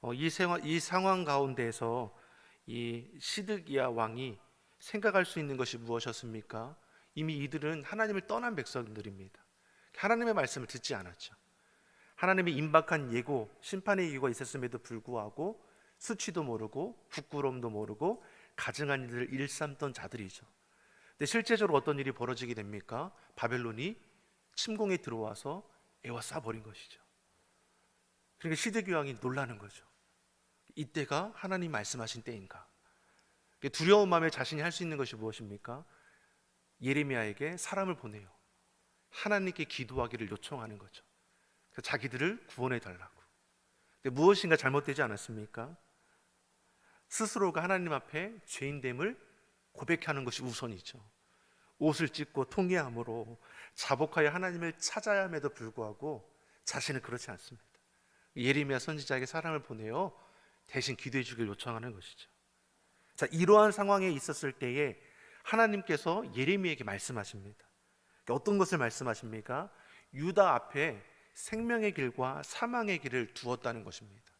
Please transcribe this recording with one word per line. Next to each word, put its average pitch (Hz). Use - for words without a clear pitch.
어, 120
이 139
생활, 175
이 160
상황 185
가운데에서 123
이 117
시드기야 160
왕이 117
생각할 196
수 -
있는 143
것이 123
무엇이었습니까? 117
이미 156
이들은 147
하나님을 208
떠난 240
백성들입니다. 107
하나님의 226
말씀을 135
듣지 -
않았죠. 90
하나님의 180
임박한 151
예고, 120
심판의 190
예고가 135
있었음에도 123
불구하고 120
수치도 185
모르고 131
부끄러움도 135
모르고 107
가증한 135
일을 120
일삼던 139
자들이죠. -
근데 -
실제적으로 214
어떤 139
일이 135
벌어지게 120
됩니까? 110
바벨론이 123
침공에 208
들어와서 117
에워싸 120
버린 113
것이죠. -
그러니까 160
시드기 202
왕이 139
놀라는 127
거죠. 101
이때가 151
하나님 185
말씀하신 117
때인가? 104
두려운 196
마음에 165
자신이 151
할 165
수 -
있는 160
것이 123
무엇입니까? 110
예레미야에게 135
사람을 190
보내요. 104
하나님께 190
기도하기를 120
요청하는 110
거죠. 101
그래서 -
자기들을 139
구원해 123
달라고. -
근데 127
무엇인가 170
잘못되지 139
않았습니까? 113
스스로가 196
하나님 180
앞에 165
죄인됨을 139
고백하는 147
것이 120
우선이죠. 117
옷을 156
찢고 139
통회함으로 117
자복하여 147
하나님을 175
찾아야 208
함에도 156
불구하고 113
자신은 135
그렇지 123
않습니다. -
예레미야 135
선지자에게 131
사람을 160
보내어 117
대신 131
기도해 131
주길 117
요청하는 113
것이죠. -
자, 175
이러한 202
상황에 196
있었을 143
때에 127
하나님께서 208
예레미야에게 160
말씀하십니다. 101
어떤 202
것을 185
말씀하십니까? 117
유다 170
앞에 135
생명의 226
길과 131
사망의 233
길을 123
두었다는 120
것입니다. -